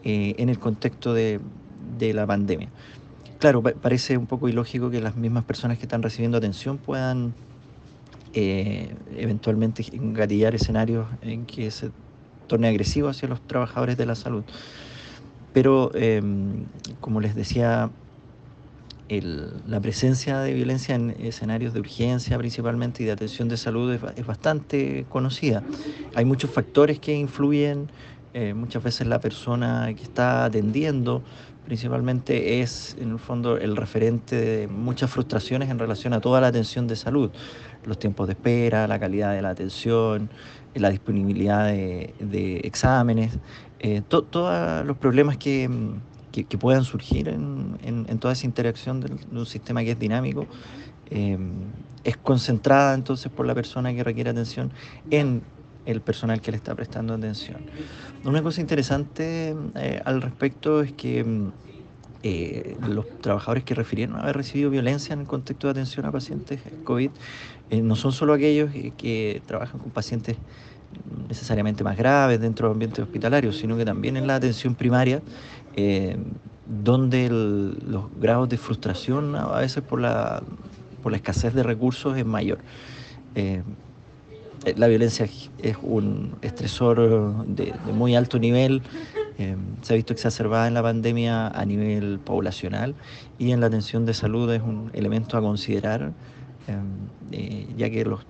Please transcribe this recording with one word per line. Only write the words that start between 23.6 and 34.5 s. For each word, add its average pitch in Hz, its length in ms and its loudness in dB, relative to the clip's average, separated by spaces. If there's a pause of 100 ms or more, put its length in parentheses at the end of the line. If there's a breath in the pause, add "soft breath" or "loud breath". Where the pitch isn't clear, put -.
es 120 80 0
ba-, 104 160 -8
es 120 100 -6
bastante 135 840 0
conocida. 127 520 0 (540 loud breath)
Hay 117 80 2
muchos 131 280 2
factores 147 480 4
que 151 140 -2
influyen, 143 800 2 (440 loud breath)
eh, 107 180 -2
muchas 117 300 -4
veces 117 240 -2
la 117 120 4
persona 120 760 0
que - 80 -14
está 123 420 2
atendiendo 123 800 2 (420 loud breath)
principalmente 123 960 0
es, - 400 -6
en 117 120 -4
el 113 40 -4
fondo, 120 400 0
el 104 180 0
referente 113 600 0
de 110 320 0